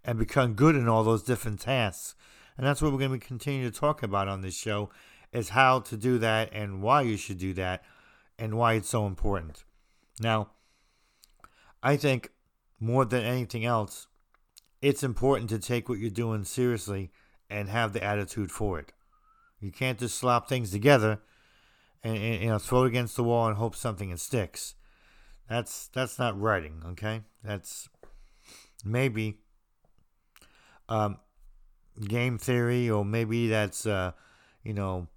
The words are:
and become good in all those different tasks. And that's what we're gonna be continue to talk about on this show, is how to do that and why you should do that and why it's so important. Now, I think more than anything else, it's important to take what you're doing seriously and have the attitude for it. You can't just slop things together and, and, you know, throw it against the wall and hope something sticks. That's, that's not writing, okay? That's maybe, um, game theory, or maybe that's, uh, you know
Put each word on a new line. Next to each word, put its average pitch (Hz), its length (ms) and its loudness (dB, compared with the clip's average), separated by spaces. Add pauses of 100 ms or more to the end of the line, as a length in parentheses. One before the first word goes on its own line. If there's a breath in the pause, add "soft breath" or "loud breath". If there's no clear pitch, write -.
and 117 160 -2
become 120 340 2
good 147 220 6
in 123 120 2
all 113 160 4
those 110 200 4
different 113 360 -2
tasks. 117 560 -2 (420 loud breath)
And 127 100 0
that's 143 140 2
what 151 100 2
we're 135 80 0
gonna 135 140 0
be 127 60 -4
continue 127 500 -4
to 104 100 -10
talk 147 240 0
about 98 240 0
on 98 140 -4
this 95 140 -8
show, 104 340 -4 (420 loud breath)
is 117 180 -4
how 131 300 6
to - 160 -8
do 123 220 2
that 110 340 2
and 101 300 -6
why 131 220 4
you 113 120 0
should 95 220 -8
do 92 160 -4
that 92 300 -4 (540 soft breath)
and 110 200 -4
why 113 160 4
it's 110 160 0
so 107 160 0
important. 92 580 -2 (560)
Now, 110 300 0 (1300 soft breath)
I 139 140 4
think 135 360 0 (480)
more 120 260 2
than 120 180 0
anything 120 400 -2
else, 113 440 -2 (760)
it's 139 220 2
important 120 480 0
to 110 80 -2
take 120 280 -2
what 113 120 -4
you're 113 100 -4
doing 110 340 -2
seriously 104 680 -2 (380 soft breath)
and 101 200 -6
have 110 240 0
the 101 100 -2
attitude 101 480 -2
for 98 280 -4
it. 73 120 -14 (680 soft breath)
You 101 120 -10
can't 127 280 -4
just 123 180 -4
slop 123 320 2
things 120 220 -2
together 110 480 6 (840 soft breath)
and, 110 140 -4
and, 107 260 -2
you 113 60 0
know, 110 80 2
throw 127 260 2
it 131 40 4
against 120 280 -2
the 123 80 0
wall 117 240 2
and 107 100 0
hope 110 180 -2
something 98 420 -6
sticks. - 580 -6 (720 soft breath)
That's, - 400 -6
that's 127 280 -4
not 113 220 -2
writing, 85 420 0 (100)
okay? 107 300 -6 (220)
That's - 460 -10 (960 loud breath)
maybe, 110 540 -2 (1500 soft breath)
um, 107 300 0 (800)
game 117 380 0
theory, 120 520 2
or 104 140 2
maybe 113 460 0
that's, 107 360 0
uh, 95 280 0 (500 soft breath)
you 107 100 -8
know 95 440 -4